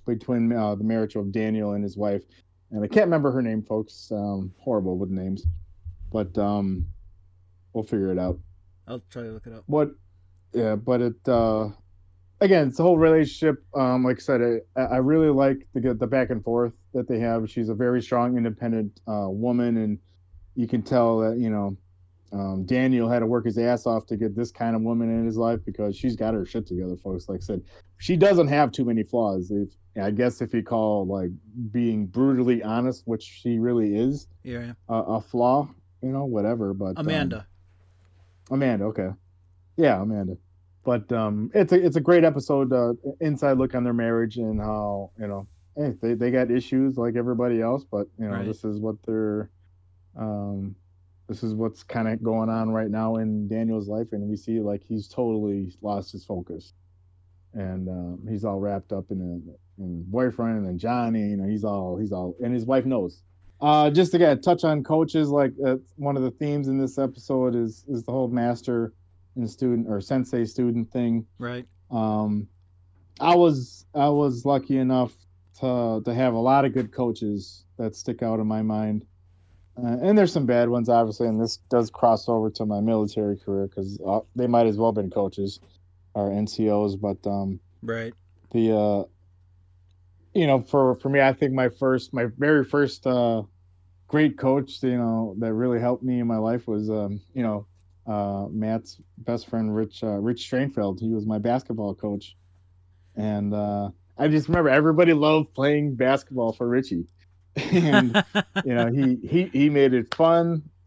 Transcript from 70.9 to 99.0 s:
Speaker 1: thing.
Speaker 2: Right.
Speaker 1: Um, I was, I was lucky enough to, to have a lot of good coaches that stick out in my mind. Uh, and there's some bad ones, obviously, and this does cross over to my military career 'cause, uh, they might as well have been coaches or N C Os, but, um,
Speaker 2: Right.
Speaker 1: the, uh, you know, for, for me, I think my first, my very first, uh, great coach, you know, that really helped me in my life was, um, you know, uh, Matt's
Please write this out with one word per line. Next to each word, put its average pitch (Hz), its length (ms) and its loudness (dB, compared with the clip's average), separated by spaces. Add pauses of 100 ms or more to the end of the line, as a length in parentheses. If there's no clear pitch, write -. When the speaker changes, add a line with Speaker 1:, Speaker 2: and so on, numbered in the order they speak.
Speaker 1:
thing. 117 340 -2 (140)
Speaker 2:
Right. 123 260 -10 (240)
Speaker 1:
Um, 107 580 -2 (720)
I 165 140 4
was, 156 500 2 (100)
I 143 140 4
was 143 360 0
lucky 135 320 2
enough 127 360 0 (480)
to, 120 420 0
to 120 100 -2
have 127 200 2
a 113 60 0
lot 135 260 4
of 123 80 0
good 117 180 -2
coaches 107 720 -4 (140)
that 110 180 -6
stick - 280 -8
out 110 180 0
in 110 60 0
my 110 140 -2
mind. 107 440 -2 (760)
Uh, 120 200 -2
and 196 160 4
there's 185 160 6
some 147 140 0
bad 120 200 4
ones, 120 220 0
obviously, 117 380 2
and 110 120 0
this 113 180 -2 (120)
does 117 200 2
cross - 380 2
over 110 220 0
to 110 160 -6
my 104 160 -2
military 107 560 0
career 98 320 -4
'cause, 98 360 -10
uh, 98 140 0 (160)
they 123 120 0
might 120 180 6
as 107 120 2
well 113 120 2
have 104 60 0
been 101 160 -2
coaches 98 480 -4 (540)
or 101 180 -2
N 104 140 0
C 107 240 0
Os, 104 260 2
but, 98 300 -4
um, 98 340 -4 (240)
Speaker 2:
Right. 113 300 -8 (380)
Speaker 1:
the, 113 240 2
uh, 104 280 2 (1300)
you 170 140 2
know, 135 140 4
for, 131 340 4
for - 140 -6
me, 139 120 4
I 135 120 6
think 131 200 -2
my 127 160 2
first, 131 440 -2
my 120 120 -2 (120)
very 143 280 4
first, 143 420 -2
uh, 120 360 2 (640)
great 151 280 2
coach, 139 460 0
you 123 140 2
know, 113 420 -2
that 113 140 -2
really 120 260 0
helped 123 240 0
me 127 160 0
in 117 80 0
my 117 100 0
life 113 300 -2
was, 107 220 -2
um, 104 320 -4 (120)
you 127 100 -4
know, 107 220 -4 (420)
uh, 101 420 -4
Matt's 110 500 -6 (200)